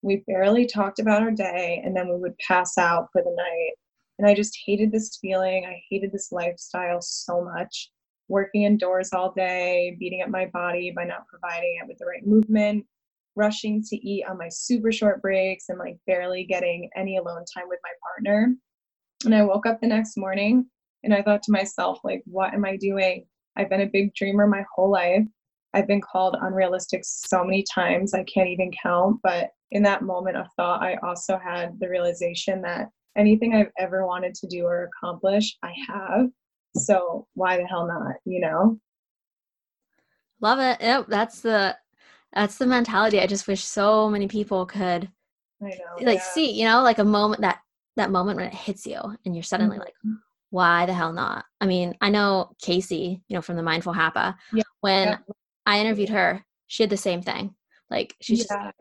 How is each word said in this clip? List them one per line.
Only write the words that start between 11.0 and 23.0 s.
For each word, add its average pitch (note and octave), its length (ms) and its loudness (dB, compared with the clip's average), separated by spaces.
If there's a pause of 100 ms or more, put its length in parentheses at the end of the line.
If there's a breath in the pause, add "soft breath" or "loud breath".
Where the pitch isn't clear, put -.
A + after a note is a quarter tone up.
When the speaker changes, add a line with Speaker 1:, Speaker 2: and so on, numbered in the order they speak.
Speaker 1:
not F3+ 240 -10
providing E3+ 540 -6
it - 60 -14
with - 100 -18
the F3 80 -12
right F3 220 -10
movement, G#3+ 580 4 (500)
rushing G#3+ 540 0
to G#3 60 -4
eat G3 340 -6
on F#3 80 -10
my E3+ 120 -12
super A3+ 420 -2
short G#3 320 0
breaks, F#3+ 460 -2
and, F3+ 100 -8
like, F3 260 -10
barely F#3 380 -2
getting F3 520 -4
any F#3+ 220 -4
alone F3 340 -6
time F3+ 160 -12
with F3+ 160 -8
my F3 60 -12 (180)
partner. G#3+ 460 2 (720)
And A3 80 6
I G#3+ 100 8
woke G#3 220 2
up A3+ 160 0
the A#3 60 0
next A3 300 0
morning G3+ 500 2 (360)
and G#3+ 120 4
I G3+ 80 2
thought G#3 200 4
to G#3+ 80 0
myself, F#3+ 520 0
like, F#3 220 -4
What F#3 280 -2
am G3+ 120 -2
I F#3+ 120 -4
doing? F#3+ 480 0 (320)